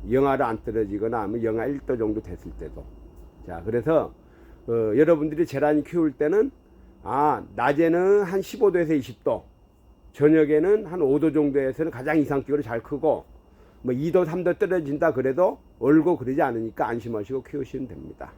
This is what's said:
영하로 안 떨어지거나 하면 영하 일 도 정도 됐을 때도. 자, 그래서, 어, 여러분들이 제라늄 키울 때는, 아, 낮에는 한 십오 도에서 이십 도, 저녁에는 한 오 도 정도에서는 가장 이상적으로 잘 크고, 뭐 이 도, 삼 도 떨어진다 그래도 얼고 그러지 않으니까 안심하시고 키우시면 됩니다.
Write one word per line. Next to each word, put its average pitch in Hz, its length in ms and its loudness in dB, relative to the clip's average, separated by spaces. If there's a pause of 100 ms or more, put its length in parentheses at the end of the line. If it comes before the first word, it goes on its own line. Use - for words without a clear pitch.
영하로 135 360 2
안 110 180 -4
떨어지거나 110 580 -4
하면 110 220 -4
영하 113 240 -2
일 139 140 -4
도 131 160 -4
정도 107 220 -2
됐을 90 340 -14
때도. 73 300 -14 (640)
자, 85 180 -10
그래서, 120 480 0 (540)
어, 117 60 -6 (260)
여러분들이 156 480 4
제라늄 147 380 0
키울 160 300 -2
때는, 202 360 0 (540)
아, 123 420 0 (100)
낮에는 165 680 2
한 190 180 -2
십오 202 300 0
도에서 165 240 2
이십 127 280 -6
도, 117 220 -2 (680)
저녁에는 156 760 4
한 175 160 -4
오 139 160 4
도 151 120 2
정도에서는 143 600 0
가장 139 260 -2
이상적으로 139 460 0
잘 117 180 -6
크고, 143 440 -2 (580)
뭐 127 100 -2
이 151 180 -2
도, 180 140 4
삼 175 180 -4
도 175 140 2
떨어진다 160 560 0
그래도 143 460 0 (180)
얼고 156 400 4
그러지 131 240 -2
않으니까 117 460 -2
안심하시고 117 560 -6
키우시면 135 440 -10
됩니다. - 500 -16